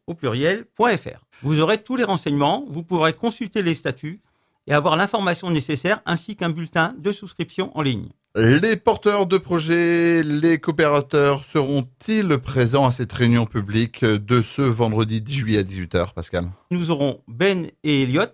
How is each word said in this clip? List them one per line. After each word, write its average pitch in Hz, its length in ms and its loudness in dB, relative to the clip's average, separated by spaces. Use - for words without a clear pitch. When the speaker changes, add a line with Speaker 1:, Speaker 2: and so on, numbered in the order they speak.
Speaker 1:
au 165 80 -10
pluriel, 151 500 -2
point 220 320 2
F - 80 -12
R. - 220 -16
Vous 151 160 2
aurez 214 240 2
tous 254 120 -6
les 254 80 0
renseignements, 170 640 0
vous 160 140 -10
pourrez 165 320 0
consulter 220 480 -4
les 170 140 0
statuts 151 440 -8
et 139 80 -2
avoir 156 220 4
l'information 190 560 0
nécessaire 156 540 0
ainsi 170 300 -4
qu'un 170 140 -4
bulletin 165 480 -2
de 165 140 -2
souscription 185 680 -8
en 156 60 0
ligne. 113 260 -2
Speaker 2:
Les 147 420 2
porteurs 202 480 0
de 185 120 2
projets, 170 840 2
les 151 340 2
coopérateurs 143 840 2
seront-ils 147 920 0
présents 131 480 2
à 127 60 4
cette 123 200 -6
réunion 120 340 2
publique 110 600 -2
de 107 360 2
ce - 200 -4
vendredi 113 600 0
dix 123 120 -10
juillet 113 260 0
à 98 40 2
dix-huit 95 320 -8
heures, 85 180 -2
Pascal ? 87 360 -6
Speaker 1:
Nous 175 200 -2
aurons 139 360 -2
Ben 175 420 -2
et 143 200 2
Elliot, 131 180 0